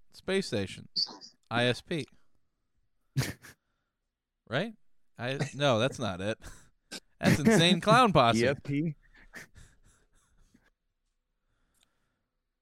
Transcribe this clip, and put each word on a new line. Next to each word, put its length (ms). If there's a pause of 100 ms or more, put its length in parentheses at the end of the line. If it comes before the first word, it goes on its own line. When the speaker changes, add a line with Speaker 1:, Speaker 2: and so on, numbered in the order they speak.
(140)
Speaker 1:
Space 340
Station, 400 (640)
I 140
S 160
P. 240 (1120)
Speaker 2:
<laughs> 80 (1200)
Speaker 1:
Right? 240 (460)
I, 180 (160)
no, 240
that's 220
not 220
it. 180 (420)
<laughs> 400
That's 160
Insane 440
Clown 320
Posse. 260
Speaker 2:
E 80
S 160
P? 320 (3750)